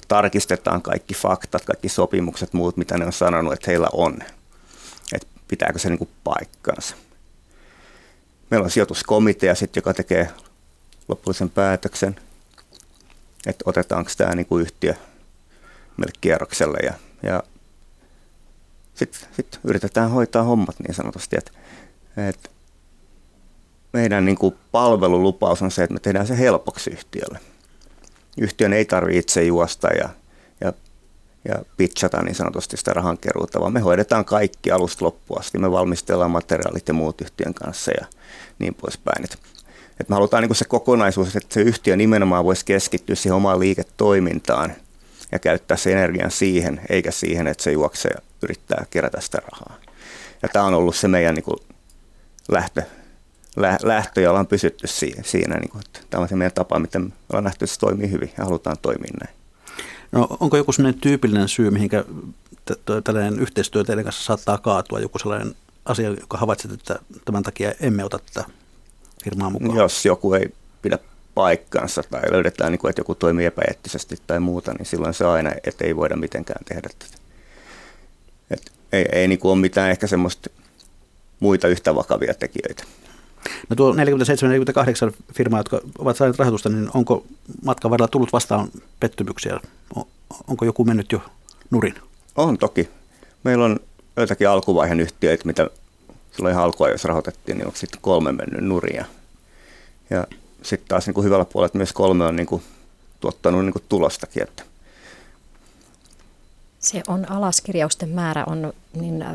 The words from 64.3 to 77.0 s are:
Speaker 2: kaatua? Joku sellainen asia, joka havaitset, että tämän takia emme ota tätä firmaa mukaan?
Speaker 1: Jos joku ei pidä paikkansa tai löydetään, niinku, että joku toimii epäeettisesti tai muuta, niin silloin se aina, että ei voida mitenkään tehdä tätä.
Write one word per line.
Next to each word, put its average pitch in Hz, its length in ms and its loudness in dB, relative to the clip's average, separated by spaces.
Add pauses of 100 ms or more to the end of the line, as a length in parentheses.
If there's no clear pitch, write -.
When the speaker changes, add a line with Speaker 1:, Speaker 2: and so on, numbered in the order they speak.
Speaker 2:
kaatua? 104 420 -2
Joku - 200 -6
sellainen 107 360 -6 (300)
asia, 113 240 -2
joka - 280 -8
havaitset, 107 340 -4
että - 280 -8 (260)
tämän 101 180 -2
takia 101 380 -4
emme 107 220 0
ota - 160 -6
tätä - 300 -12 (760)
firmaa 98 260 -4
mukaan? 113 280 -2
Speaker 1:
Jos 98 280 4
joku 95 280 2
ei 98 200 0 (280)
pidä - 180 -2 (360)
paikkansa - 680 0
tai - 180 -8 (100)
löydetään, 85 400 0
niinku, - 160 -2
että 87 120 -2
joku - 160 -4
toimii 85 300 2
epäeettisesti - 720 -4 (100)
tai 85 120 0
muuta, 87 340 -4
niin - 120 -10
silloin 82 280 -4
se 92 120 0
aina, 80 260 2 (120)
että - 220 -4
ei 80 100 0
voida 78 200 0
mitenkään - 500 -8
tehdä - 240 -10 (100)
tätä. - 180 -20 (1300)